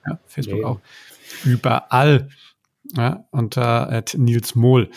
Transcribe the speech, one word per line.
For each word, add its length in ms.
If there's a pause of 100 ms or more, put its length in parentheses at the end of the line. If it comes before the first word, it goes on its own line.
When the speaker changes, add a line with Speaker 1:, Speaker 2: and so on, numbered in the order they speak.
Speaker 1:
Ja, 200
Facebook 340
Speaker 2:
Nee. 60
Speaker 1:
auch. 140 (640)
Überall. 840 (680)
Ja, 360
unter 600
at 260
nils 380
mohl. 420